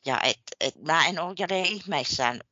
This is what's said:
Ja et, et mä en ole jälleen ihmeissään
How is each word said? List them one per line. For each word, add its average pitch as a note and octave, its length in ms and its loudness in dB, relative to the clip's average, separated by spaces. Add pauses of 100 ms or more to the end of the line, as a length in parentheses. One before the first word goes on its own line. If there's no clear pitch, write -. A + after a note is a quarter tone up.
Ja C3 160 2
et, - 200 0 (180)
et - 160 -2
mä D#3 320 2
en F3 120 -2
ole F3+ 200 -6
jälleen F#3 260 0
ihmeissään D3 760 -2 (100)